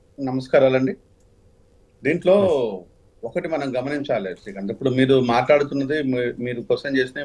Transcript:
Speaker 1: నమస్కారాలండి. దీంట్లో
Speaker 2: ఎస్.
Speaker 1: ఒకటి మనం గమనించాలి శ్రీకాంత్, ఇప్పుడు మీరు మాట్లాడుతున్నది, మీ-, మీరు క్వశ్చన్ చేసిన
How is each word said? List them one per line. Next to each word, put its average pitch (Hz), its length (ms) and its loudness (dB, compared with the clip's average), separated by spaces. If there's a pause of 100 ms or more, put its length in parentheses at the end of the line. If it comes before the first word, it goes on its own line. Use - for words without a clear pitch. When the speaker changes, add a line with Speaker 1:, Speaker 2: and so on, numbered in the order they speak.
(220)
Speaker 1:
నమస్కారాలండి. 131 760 2 (1080)
దీంట్లో 180 420 2
Speaker 2:
ఎస్. 113 800 -4
Speaker 1:
ఒకటి 170 220 -6
మనం 139 300 -4
గమనించాలి 127 640 -4
శ్రీకాంత్, 98 280 -10
ఇప్పుడు 131 180 -2
మీరు 131 300 4
మాట్లాడుతున్నది, 139 840 2
మీ-, 123 360 -2
మీరు 120 220 -6
క్వశ్చన్ 131 360 -2
చేసిన 131 280 -2